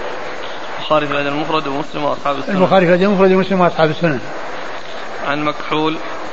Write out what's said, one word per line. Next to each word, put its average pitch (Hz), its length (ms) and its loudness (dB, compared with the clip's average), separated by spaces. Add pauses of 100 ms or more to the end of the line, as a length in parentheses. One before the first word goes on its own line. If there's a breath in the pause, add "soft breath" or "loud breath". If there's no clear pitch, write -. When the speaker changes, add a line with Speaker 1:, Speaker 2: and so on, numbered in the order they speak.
(800)
Speaker 1:
البخاري 151 280 0
في 143 60 -4
الأدب 143 160 -2
المفرد 151 380 -2
ومسلم 147 380 -4
وأصحاب 139 340 -2
السنن. 190 180 -2
Speaker 2:
البخاري 185 300 6
في 175 60 6
الأدب 180 120 6
المفرد 196 280 6
ومسلم 185 280 4
وأصحاب 160 300 4
السنن. 151 300 0 (1080)
Speaker 1:
عن 147 160 -2
مكحول. 156 520 0 (360)